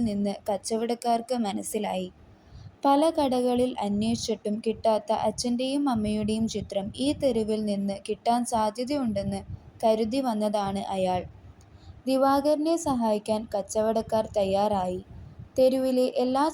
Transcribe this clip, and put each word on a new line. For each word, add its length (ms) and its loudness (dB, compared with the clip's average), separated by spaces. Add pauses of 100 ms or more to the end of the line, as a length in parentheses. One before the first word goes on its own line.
നിന്ന് 380 0
കച്ചവടക്കാർക്ക് 960 -2
മനസ്സിലായി. 720 -4 (720)
പല 280 4
കടകളിൽ 680 2
അന്വേഷിച്ചിട്ടും 800 -2
കിട്ടാത്ത 520 0 (100)
അച്ഛൻ്റെയും 680 -2
അമ്മയുടെയും 580 0
ചിത്രം 380 -4 (100)
ഈ 180 0
തെരുവിൽ 520 0
നിന്ന് 380 -2
കിട്ടാൻ 420 0
സാധ്യതയുണ്ടെന്ന് 960 -2 (380)
കരുതി 420 2
വന്നതാണ് 680 0
അയാൾ. 320 0 (840)
ദിവാകരനെ 760 2
സഹായിക്കാൻ 680 0
കച്ചവടക്കാർ 840 0
തയ്യാറായി. 680 0 (540)
തെരുവിലെ 520 4 (100)
എല്ലാ 280 2 (100)